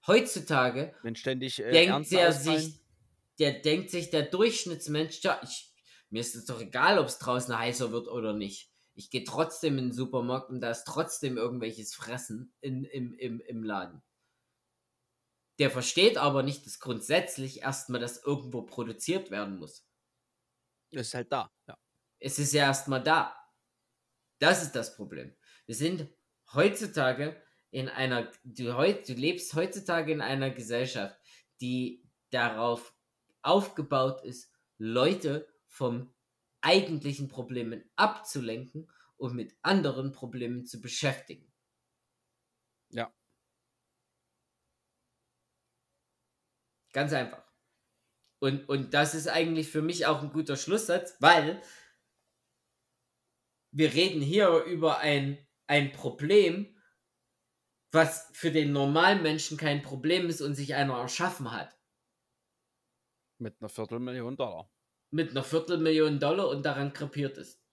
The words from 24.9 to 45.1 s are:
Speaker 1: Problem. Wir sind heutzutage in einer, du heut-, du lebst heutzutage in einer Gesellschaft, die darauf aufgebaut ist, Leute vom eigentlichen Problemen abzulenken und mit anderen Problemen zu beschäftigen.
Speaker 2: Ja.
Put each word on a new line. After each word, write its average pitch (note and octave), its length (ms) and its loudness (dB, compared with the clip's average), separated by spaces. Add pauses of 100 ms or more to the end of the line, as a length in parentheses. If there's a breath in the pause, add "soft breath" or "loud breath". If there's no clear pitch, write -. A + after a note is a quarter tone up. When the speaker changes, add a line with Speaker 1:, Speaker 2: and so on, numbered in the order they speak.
Speaker 1:
Problem. C#2+ 360 -12 (340 soft breath)
Wir A#2 100 -8
sind D#3 320 -2 (440)
heutzutage D#3 880 0 (300 soft breath)
in C3 180 -6
einer, B2+ 420 -2 (140)
du A#2+ 320 -6
heut-, F#3+ 320 2
du C3 60 -6
lebst D3+ 400 -2
heutzutage E3+ 580 -2
in D3+ 80 -2
einer C3+ 300 -2
Gesellschaft, A#2 680 -4 (440 soft breath)
die B2+ 440 -4 (260)
darauf A#2 640 0 (480)
aufgebaut D3 840 2
ist, - 280 -14 (260)
Leute C#3+ 720 0 (180)
vom B2 460 -6 (500)
eigentlichen D3 640 2
Problemen A#2+ 680 -8
abzulenken B2+ 920 -4 (260 soft breath)
und B2 180 -6
mit B2 280 -8
anderen C#3 500 0
Problemen B2 540 -8
zu A#2 140 -14
beschäftigen. - 720 -6 (1400)
Speaker 2:
Ja. A#2 220 -6 (3750)